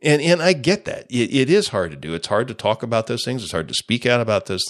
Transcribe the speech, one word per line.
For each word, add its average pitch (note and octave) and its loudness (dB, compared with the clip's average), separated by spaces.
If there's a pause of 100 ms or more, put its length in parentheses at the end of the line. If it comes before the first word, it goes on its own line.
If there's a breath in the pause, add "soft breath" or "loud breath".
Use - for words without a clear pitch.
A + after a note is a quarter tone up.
And, D3+ 4
and E3 4
I F3+ 4
get E3+ 0
that. - -8
It, A#2+ 0
it C3 4
is G3 4
hard F2+ -2
to D2 -14
do. D#2 -8
It's E2+ -8
hard A2 0
to A#2 -10
talk A2 0
about A2+ -2
those A#2+ -4
things. B2 -6
It's F2+ -12
hard E2 -4
to - -12
speak - -2
out B2 4
about A2 0
those F#2 -4